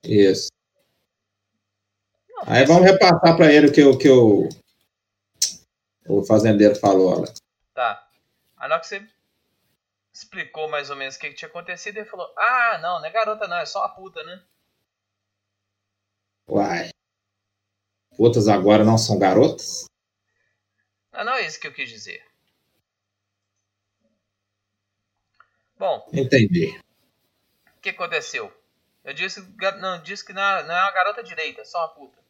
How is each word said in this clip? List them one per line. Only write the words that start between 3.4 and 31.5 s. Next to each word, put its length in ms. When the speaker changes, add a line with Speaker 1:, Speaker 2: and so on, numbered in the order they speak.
Speaker 1:
ele 160
o 40
que, 100
o 160
que 100
o, 400
o 160
fazendeiro 520
falou, 380
Alex. 240
Speaker 2:
Tá. 320
Aí 120
na 80
hora 60
que 60
você 200
explicou 560
mais 220
ou 60
menos 200
o 20
que, 120
que 60
tinha 120
acontecido, 480
ele 100
falou, 300
"Ah, 460
não, 180
não 60
é 40
garota 380
não, 80
é 100
só 140
uma 140
puta, 280
né?" 220
Speaker 1:
Uai. 420
Putas 300
agora 380
não 140
são 200
garotas? 680
Speaker 2:
Não, 120
não 100
é 120
isso 120
que 80
eu 60
quis 160
dizer. 340
Bom. 340
Speaker 1:
Entendi. 680
Speaker 2:
O 40
que 100
aconteceu? 640
Eu 120
disse, 260
ga-, 220
não, 240
disse 220
que 80
não 100
é, 220
não 120
é 60
uma 100
garota 320
direita, 380